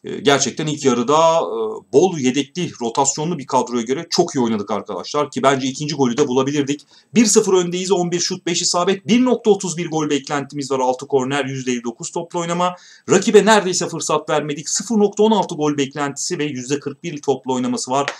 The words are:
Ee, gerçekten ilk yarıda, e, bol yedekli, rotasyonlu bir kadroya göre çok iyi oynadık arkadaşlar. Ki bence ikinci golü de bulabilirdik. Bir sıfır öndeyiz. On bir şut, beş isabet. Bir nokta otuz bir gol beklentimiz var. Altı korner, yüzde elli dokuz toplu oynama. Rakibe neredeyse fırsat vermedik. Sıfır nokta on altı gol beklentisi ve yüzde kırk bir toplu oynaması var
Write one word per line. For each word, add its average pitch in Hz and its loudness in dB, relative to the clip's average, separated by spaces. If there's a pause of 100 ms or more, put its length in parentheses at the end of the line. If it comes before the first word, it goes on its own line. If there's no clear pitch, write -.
Ee, 85 -8
gerçekten 139 2
ilk 147 -4
yarıda, 147 4
e, 104 -2 (400)
bol 170 2
yedekli, 135 -2 (100)
rotasyonlu 151 -2
bir 131 -12
kadroya 120 0
göre 135 -4
çok - 0
iyi 139 0
oynadık 110 -2
arkadaşlar. 104 -4
Ki 123 -4
bence 135 2
ikinci 151 -6
golü 123 2
de 147 2
bulabilirdik. 135 0 (340)
Bir 226 6
sıfır 202 4
öndeyiz. 180 0
On 175 2
bir 175 -2
şut, 180 -6
beş 175 -2
isabet. 185 0
Bir 240 6
nokta 240 2
otuz 190 2
bir 170 -4
gol 156 0
beklentimiz 139 -4
var. 135 2
Altı 127 -2
korner, 139 0
yüzde 131 -4
elli 120 -2
dokuz 120 -8
toplu 175 -6
oynama. 175 0 (340)
Rakibe 196 4
neredeyse 185 2
fırsat 160 -2
vermedik. 151 -4
Sıfır - -2
nokta 208 4
on 220 6
altı 190 0
gol 151 0
beklentisi 143 -4
ve 147 -2
yüzde 131 -4
kırk 139 -10
bir 165 -10
toplu 127 -2
oynaması 123 -2
var 139 0 (100)